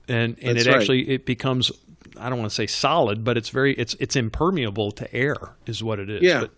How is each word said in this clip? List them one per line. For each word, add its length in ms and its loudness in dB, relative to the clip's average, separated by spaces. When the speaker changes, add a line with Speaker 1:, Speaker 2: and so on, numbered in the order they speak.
Speaker 1:
And, 320 0
and 180 0
Speaker 2:
That's 100 4
Speaker 1:
it 20 6
Speaker 2:
right. 100 8
Speaker 1:
actually, 300 2
it 160 -2
becomes, 460 0
I 100 -8
don't 100 -4
wanna 100 -2
say 160 -2
solid, 580 2
but 140 0
it's 120 -6
very, 260 2
it's, 240 -4
it's 160 -2
impermeable 760 0
to 220 -10
air 220 0
is 160 -6
what 160 -2
it 100 -8
is. 140 -4
Speaker 2:
Yeah, 180 4
Speaker 1:
But 160 -6